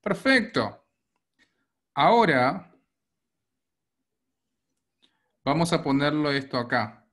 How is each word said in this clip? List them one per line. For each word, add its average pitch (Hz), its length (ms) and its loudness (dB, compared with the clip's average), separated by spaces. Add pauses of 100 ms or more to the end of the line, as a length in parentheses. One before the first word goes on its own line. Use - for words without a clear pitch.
Perfecto. - 840 -2 (1080)
Ahora 165 760 2 (2750)
vamos 165 300 0
a 160 80 -2
ponerlo 147 500 0
esto 139 280 -4
acá 120 540 -4